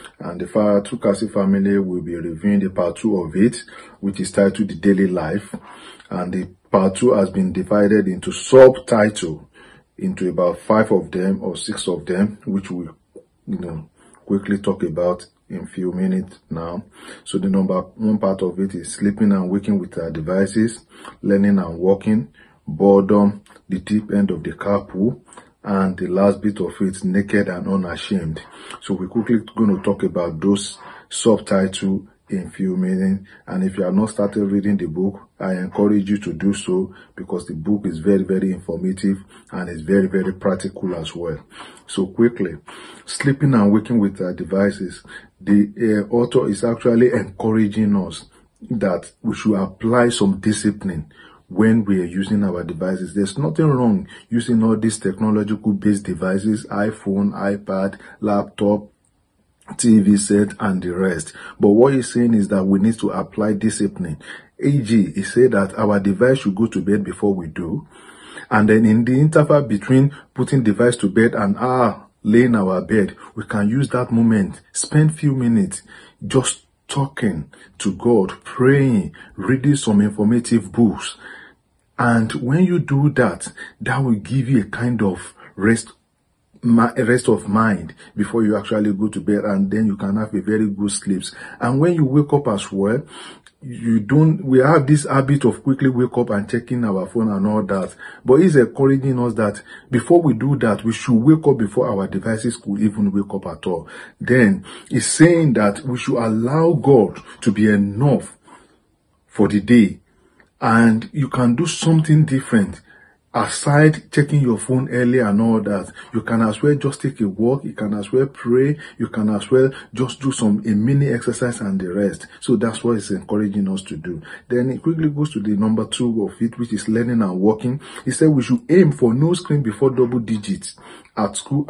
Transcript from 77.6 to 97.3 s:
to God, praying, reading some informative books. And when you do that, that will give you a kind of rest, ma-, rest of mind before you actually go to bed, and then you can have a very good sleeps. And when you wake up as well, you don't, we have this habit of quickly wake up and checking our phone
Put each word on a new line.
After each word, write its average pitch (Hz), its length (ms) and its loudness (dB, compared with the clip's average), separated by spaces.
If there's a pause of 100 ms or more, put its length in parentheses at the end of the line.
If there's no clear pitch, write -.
to 98 160 -2
God, 107 480 0
praying, 127 720 2 (200)
reading 131 400 0
some 104 260 2
informative 107 720 0
books. - 460 0 (800)
And 117 360 0
when 151 320 0
you 175 120 0
do 143 340 0
that, - 400 -2 (280)
that 120 200 -4
will 123 160 0
give 113 340 -4
you 123 120 4
a 98 40 -6
kind 120 360 -4
of 92 320 -4 (220)
rest, 113 380 -2 (680)
ma-, 117 340 2
rest 123 320 0
of 104 200 2
mind 101 480 -2 (200)
before 110 280 -2
you 107 120 2
actually 104 380 -2
go 104 140 -2
to 98 120 -6
bed, 101 240 0
and 98 280 0
then 110 160 0
you 98 100 -2
can 98 200 -4
have 107 180 -6
a 95 60 0
very 107 260 0
good 101 240 -4
sleeps. - 420 -6 (260)
And 127 200 0
when 170 160 4
you 156 100 2
wake 143 280 2
up 143 160 0
as 98 220 -4
well, 101 320 -2 (600)
you 113 360 -2
don't, 151 440 4
we 131 140 4
have 139 300 6
this 147 200 4
habit 135 380 2
of 110 160 2
quickly 135 260 0
wake 123 300 0
up 117 140 0
and 101 180 -2
checking 120 340 -4
our 95 220 -2
phone 110 260 -2